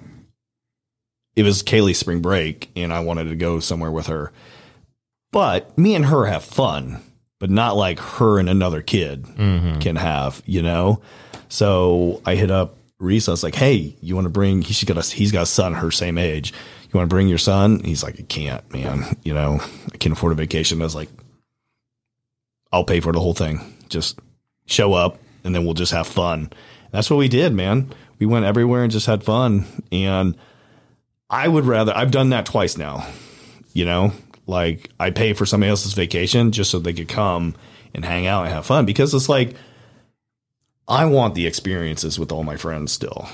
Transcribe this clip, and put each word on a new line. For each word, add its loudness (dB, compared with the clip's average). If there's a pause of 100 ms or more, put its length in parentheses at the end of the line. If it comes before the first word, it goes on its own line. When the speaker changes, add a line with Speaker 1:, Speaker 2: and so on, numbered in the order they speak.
(1400)
Speaker 1:
it 4
was 4
Kaylee's 2
spring -2
break -2
and -4
I -4
wanted -4
to -6
go -2
somewhere -4
with -6
her. -6 (1000)
But 0
me 6
and 2
her 4
have -2
fun, -4 (400)
but -2
not 2
like 0
her 2
and 2
another 2
kid -2
Speaker 2:
Mm-hmm. 0
Speaker 1:
can -2
have, -2
you 0
know? 2 (480)
So 2
I 0
hit 2
up 0 (220)
Reese. 0
I 0
was -2
like, -4
"Hey, 2
you -4
wanna 0
bring," 2
he's -2
got -2
a, -4
he's 0
got 0
a 0
son 0
her -4
same -2
age. -2 (300)
"You -20
wanna 2
bring 4
your 2
son?" 4
He's -2
like, -10
"I -16
can't, -8
man. -4
You -4
know, 0 (320)
I -20
can't 0
afford 0
a 2
vacation." -2
I -2
was -4
like, -10 (1600)
"I'll 4
pay 2
for 0
the 2
whole 0
thing. -4 (280)
Just -6 (480)
show 2
up 2 (240)
and -2
then 0
we'll 0
just -2
have -2
fun." -2
And -10 (400)
that's -2
what 2
we 4
did, 2
man. 0 (300)
We 0
went 2
everywhere 2
and 2
just -2
had 0
fun. 2 (280)
And 0 (960)
I 0
would 4
rather, 2
I've 2
done 4
that 0
twice 0
now, -8 (680)
you 2
know, 2 (360)
like, -2
I 0
pay 0
for -2
somebody 2
else's -2
vacation 0
just -2
so 0
they -4
could -10
come -2 (400)
and -8
hang -2
out 0
and -4
have -8
fun 2
because 0
it's 0
like, 0 (1400)
I 2
want 4
the -2
experiences -4
with -6
all -4
my -6
friends -6
still. -8